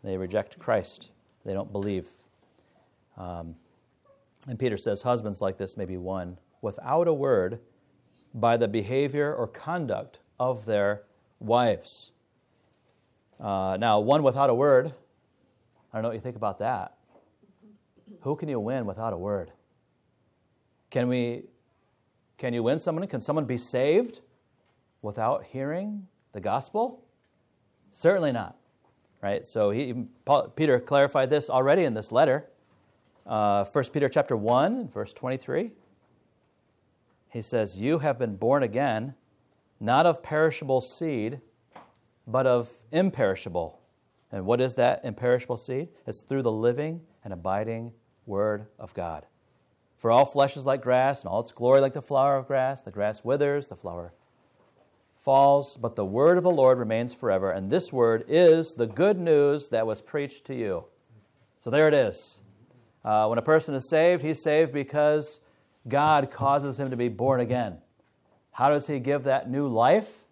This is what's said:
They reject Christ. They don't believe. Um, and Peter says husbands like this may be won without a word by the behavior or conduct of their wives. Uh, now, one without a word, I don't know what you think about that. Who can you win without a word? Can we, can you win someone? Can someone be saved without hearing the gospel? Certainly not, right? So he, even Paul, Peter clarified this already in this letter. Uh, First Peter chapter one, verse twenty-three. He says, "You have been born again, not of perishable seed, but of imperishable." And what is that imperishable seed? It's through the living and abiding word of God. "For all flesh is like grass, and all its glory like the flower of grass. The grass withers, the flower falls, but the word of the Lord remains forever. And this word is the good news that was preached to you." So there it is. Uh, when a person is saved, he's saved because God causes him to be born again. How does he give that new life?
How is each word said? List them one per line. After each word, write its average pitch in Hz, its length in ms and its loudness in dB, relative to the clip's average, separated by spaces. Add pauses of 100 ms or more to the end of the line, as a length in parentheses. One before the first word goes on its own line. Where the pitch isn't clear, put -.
They 98 120 -6
reject 95 440 -6
Christ. - 500 -4 (340)
They 95 100 -8
don't 98 180 -8
believe. 98 360 -6 (1080)
Um, 85 380 -12 (920)
and 123 120 -10
Peter 117 180 0
says 104 240 -4
husbands 107 400 -4
like 95 160 -2
this 98 180 -10
may 98 100 -8
be 92 120 -10
won 90 400 -8 (240)
without 139 460 -2
a 160 80 2
word 113 460 0 (680)
by 117 260 2
the 117 100 2
behavior 135 680 -2
or 117 140 -4
conduct - 720 -8 (200)
of 123 260 -2
their 104 360 0 (380)
wives. 117 720 -2 (1300)
Uh, 95 400 -4
now, 107 200 4
one 135 220 2
without 135 300 2
a - 20 4
word, 135 400 4 (1000)
I 113 60 -8
don't 110 60 -4
know 117 60 -2
what 113 60 -6
you 110 60 -12
think 120 140 -12
about 104 240 -6
that. 104 360 -6 (1300)
Who 143 140 -4
can 151 140 -10
you 127 100 -4
win 120 260 -6
without 104 280 -6
a 85 40 -8
word? 95 340 -6 (1400)
Can 123 160 0
we, 120 380 -4 (920)
can 123 160 -6
you 120 80 -2
win 131 160 2
someone? 165 300 -4
Can 120 140 -8
someone 147 240 -4
be 123 120 -4
saved 151 640 0 (840)
without 113 440 -4
hearing 185 600 -10 (260)
the 101 80 -12
gospel? 139 600 -4 (880)
Certainly 165 420 2
not, 107 240 -6 (640)
right? 101 260 -4
So 104 220 2
he, 117 140 -2
even 123 260 -8 (160)
Paul, 143 240 2
Peter 147 280 2
clarified 139 520 2
this 147 200 0
already 139 360 2
in 123 80 -2
this 107 180 -8
letter. 139 380 2 (760)
Uh, 104 380 2
First 127 300 -4
Peter 139 160 0
chapter 139 260 0
one, 135 540 0
verse - 240 -8
twenty-three. 131 580 -6 (1600)
He 117 120 -10
says, 107 360 -2
"You 143 220 0
have 135 200 -2
been 113 160 -4
born 127 280 2
again, 123 500 -2 (680)
not 131 260 2
of 170 160 2
perishable 151 600 0
seed, 131 580 -6 (880)
but 127 180 0
of 123 240 2 (220)
imperishable." 98 880 -2 (540)
And 95 120 -8
what 120 140 2
is 127 140 0
that 123 320 0
imperishable 123 520 -2
seed? 135 320 -8 (160)
It's - 160 -12
through 139 200 -4
the 120 100 0
living 123 500 -2 (220)
and 104 80 -14
abiding 107 640 -6 (320)
word 104 420 -2 (100)
of - 160 -18
God. 82 340 -10 (680)
"For 113 160 0
all 131 140 6
flesh 139 320 0
is 131 80 -12
like 135 160 0
grass, 127 400 0
and 92 80 -12
all 101 100 -2
its 117 140 -10
glory 127 260 6
like 135 140 2
the 143 80 -8
flower 139 340 0
of 131 120 -4
grass. 135 340 -2
The 90 100 -18
grass 104 320 -4
withers, 143 440 -2
the 90 100 -18
flower 87 340 -12 (1080)
falls, 139 560 4
but 117 220 -6
the 104 80 -2
word 139 320 4
of 180 60 0
the 180 60 4
Lord 131 300 6
remains 117 340 -2
forever. 95 380 0
And 95 180 -4
this 180 220 0
word 117 380 2
is 160 440 6
the 117 140 -2
good 180 320 2
news 147 480 2
that 113 180 0
was 107 160 -4
preached - 440 -8
to 135 100 -10
you." 98 300 -4 (760)
So 117 100 -10
there 151 200 6
it 147 40 4
is. - 460 0 (640)
Uh, 107 240 2
when 117 100 0
a 113 40 0
person 156 340 2
is 127 140 -6
saved, 165 340 4
he's 151 180 -4
saved 151 300 2
because 147 720 -2 (460)
God 143 440 2
causes 139 480 -2
him 135 120 -4
to 127 40 -6
be 120 140 0
born 123 320 0
again. 113 400 -4 (720)
How 131 180 2
does 147 180 0
he 147 120 -4
give 135 260 -2
that 135 240 0
new 139 180 -2
life? 135 640 2